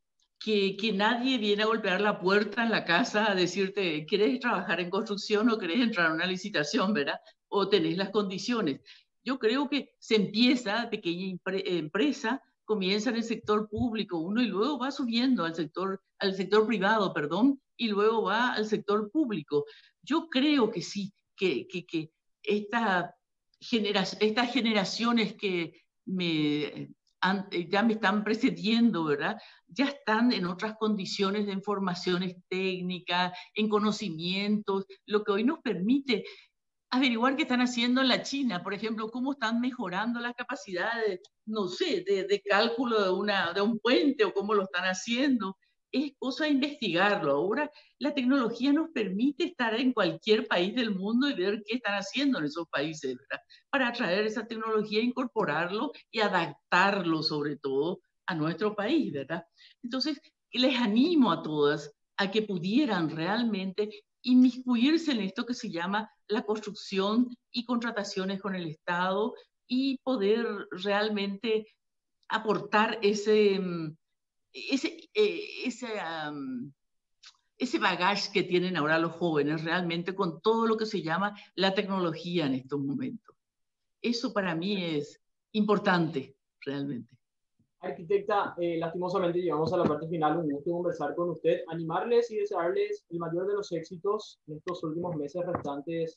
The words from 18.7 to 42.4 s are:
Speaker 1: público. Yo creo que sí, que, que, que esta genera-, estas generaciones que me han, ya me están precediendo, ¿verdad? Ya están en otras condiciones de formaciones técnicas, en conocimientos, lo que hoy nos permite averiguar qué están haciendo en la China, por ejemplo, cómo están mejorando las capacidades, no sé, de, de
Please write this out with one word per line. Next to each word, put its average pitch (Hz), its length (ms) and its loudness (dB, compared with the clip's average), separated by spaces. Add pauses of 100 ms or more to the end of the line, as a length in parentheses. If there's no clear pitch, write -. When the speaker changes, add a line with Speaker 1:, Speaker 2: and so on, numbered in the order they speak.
Speaker 1:
público. 175 560 0 (380)
Yo 320 260 -2
creo 262 400 4
que 175 140 -4
sí, 196 280 -8 (240)
que, 170 320 0
que, 180 180 -8
que 160 260 -6 (320)
esta 208 720 0 (440)
genera-, 208 440 0 (160)
estas 214 340 2
generaciones 220 800 0
que 175 480 -4 (240)
me 151 880 -2 (280)
han, 190 280 0 (200)
ya 202 120 2
me 226 120 4
están 208 300 2
precediendo, 208 800 2
¿verdad? 156 380 0 (260)
Ya 208 180 0
están 233 460 2
en 190 140 0
otras 190 320 -4
condiciones 202 720 0
de 196 140 -4
formaciones 185 760 -2 (140)
técnicas, 180 840 -2 (220)
en 214 120 2
conocimientos, 202 1160 0 (220)
lo 208 160 0
que 208 80 -2
hoy 202 120 2
nos 285 160 2
permite 214 640 0 (680)
averiguar 254 440 2
qué 311 80 0
están 247 180 0
haciendo 247 400 2
en 262 60 4
la 196 160 2
China, 240 400 -2
por 196 100 -4
ejemplo, 220 380 -4
cómo 254 220 -4
están 233 280 -2
mejorando 233 580 -4
las 240 140 -6
capacidades, 214 840 -4 (260)
no 214 220 -2
sé, 196 360 -2
de, 190 200 0
de 170 180 0